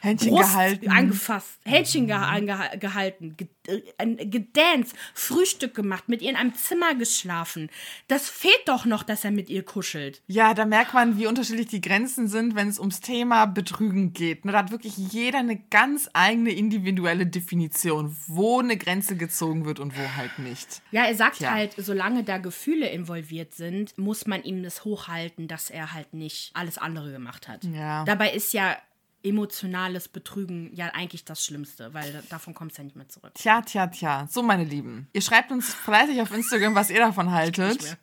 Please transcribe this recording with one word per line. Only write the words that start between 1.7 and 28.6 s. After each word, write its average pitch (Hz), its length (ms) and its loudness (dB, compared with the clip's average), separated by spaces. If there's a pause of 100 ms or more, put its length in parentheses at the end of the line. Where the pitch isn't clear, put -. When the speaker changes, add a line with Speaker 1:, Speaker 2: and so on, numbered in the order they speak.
Speaker 1:
Mhm. 220 40 -2
Speaker 2:
geha-, 202 280 0
angeha-, 202 400 -2
gehalten. 190 600 -4
Ge-, 180 120 -10 (200)
äh, 196 120 -4 (160)
ein, 226 200 -2 (140)
gedanced. 269 640 2 (200)
Frühstück 277 600 0
gemacht. 196 340 -4
Mit 233 120 0
ihr 233 100 -2
in 269 60 0
einem 240 180 2
Zimmer 339 400 0
geschlafen. 170 760 -4 (380)
Das 277 200 0
fehlt - 380 4
doch 254 200 2
noch, 214 160 2
dass - 220 -4
er 202 60 0
mit 202 200 -2
ihr 190 140 -4
kuschelt. 147 640 -8
Speaker 1:
Ja, 220 260 6
da 214 140 2
merkt 214 280 4
man, 240 220 6
wie 220 100 2
unterschiedlich 226 420 0
die 208 120 -4
Grenzen 226 480 0
sind, 226 260 0
wenn 202 140 0
es 208 100 -4
ums 190 220 -4
Thema 240 460 4
Betrügen 190 680 0
geht. 165 320 -2
Ne, 196 80 -2
da 208 60 6
hat 190 140 0
wirklich 220 260 -10
jeder 233 400 -2
eine 240 180 0 (140)
ganz 269 420 4
eigene 226 380 4
individuelle 190 760 2
Definition, 165 880 -2 (120)
wo 208 340 2
eine 240 160 0
Grenze 185 400 -2
gezogen 165 480 -2
wird 151 160 -4
und 139 160 -8
wo 139 60 -6 (140)
halt 123 220 -8
nicht. 123 520 -12
Speaker 2:
Ja, 226 140 2
er 226 100 2
sagt 226 240 2
Speaker 1:
Tja. 247 140 0
Speaker 2:
halt, 214 260 -2
solange 202 460 -2
da 196 140 -4
Gefühle 240 520 -2
involviert 165 640 -8
sind, 180 420 -6
muss 202 300 -4
man 196 160 -2
ihm 185 200 -6
das 175 220 -12
hochhalten, 170 640 -8
dass 160 220 -10
er 160 240 -10
halt 156 200 -14
nicht 156 400 -10
alles 170 240 -6
andere 151 340 -8
gemacht 127 360 -14
hat. 113 160 -14
Speaker 1:
Ja. 156 400 -4
Speaker 2:
Dabei 202 280 2
ist 208 200 -4
ja 190 240 0 (520)